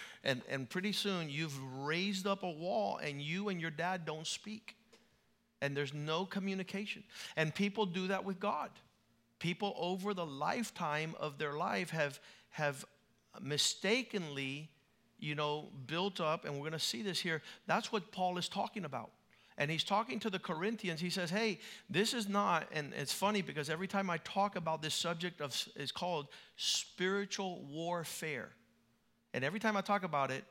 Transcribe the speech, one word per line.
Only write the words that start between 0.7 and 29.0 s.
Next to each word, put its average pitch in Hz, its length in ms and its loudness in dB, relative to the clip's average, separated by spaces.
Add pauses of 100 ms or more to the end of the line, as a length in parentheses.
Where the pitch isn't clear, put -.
soon 180 380 0
you've 147 280 -2 (200)
raised 185 500 0
up 196 160 2
a 185 60 -2
wall, 190 480 0
and 143 240 -4
you 180 280 -2
and 180 120 -2
your 165 100 -2
dad 170 340 -2
don't 156 220 -4
speak. - 480 -8 (840)
And 139 160 0
there's 139 160 0
no 156 320 0
communication. 190 760 -2 (340)
And 156 180 4
people 202 300 2
do 185 220 0
that 190 180 0
with 190 140 -2
God. 151 320 0 (680)
People 180 380 0
over 185 360 0
the 180 120 -2
lifetime 156 920 0
of 147 180 -2
their 147 160 -2
life 180 360 0
have, 147 300 2 (320)
have 143 340 0 (560)
mistakenly, 151 1300 0 (500)
you 151 160 -2
know, 151 340 0 (180)
built 180 320 0
up, 160 240 2
and 147 140 -4
we're 143 80 -4
gonna 160 140 -2
see 226 220 0
this 196 180 0
here. 165 220 0 (260)
That's 190 240 2
what 208 200 -2
Paul 180 260 2
is 175 120 0
talking 202 340 -2
about. 131 280 -6 (460)
And 143 120 2
he's 160 140 2
talking 226 380 2
to 220 100 0
the 190 80 0
Corinthians. 180 600 -2
He 175 120 0
says, 175 180 0
"Hey, 214 300 2 (280)
this 214 260 4
is 226 140 0
not," 196 440 4
and 147 220 -2
it's 143 200 0
funny 202 300 4
because 147 260 -2
every 170 180 0
time 196 220 2
I 170 100 2
talk 196 360 2
about 160 260 0
this 156 140 0
subject 170 460 -2
of, 139 140 -2 (200)
it's 143 160 -4
called 170 380 -2 (260)
spiritual 190 1120 0
warfare. 160 800 -2 (840)